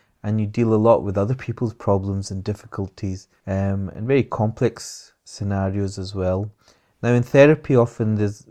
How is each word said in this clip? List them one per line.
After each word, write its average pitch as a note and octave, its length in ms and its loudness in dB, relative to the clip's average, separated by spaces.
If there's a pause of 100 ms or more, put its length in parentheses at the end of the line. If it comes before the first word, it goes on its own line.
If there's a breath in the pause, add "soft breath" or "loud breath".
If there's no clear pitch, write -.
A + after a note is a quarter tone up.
(240 loud breath)
and G#2+ 160 -2
you G#2+ 80 0
deal A2+ 260 0
a - 20 4
lot A2 280 4
with G2 140 -2
other G#2 180 0
people's A#2+ 380 -6
problems G2 580 -2
and F#2+ 120 -8
difficulties, G2 840 -8 (200)
um, G2 480 -2
and A2+ 120 -8
very C3 160 2
complex - 920 -4 (120)
scenarios G2 720 -4
as G2 160 -10
well. F#2+ 380 -2 (500 soft breath)
Now, A#2+ 120 2
in A#2+ 100 2
therapy, C#3+ 520 6
often A#2 400 2
there's G#2 340 -4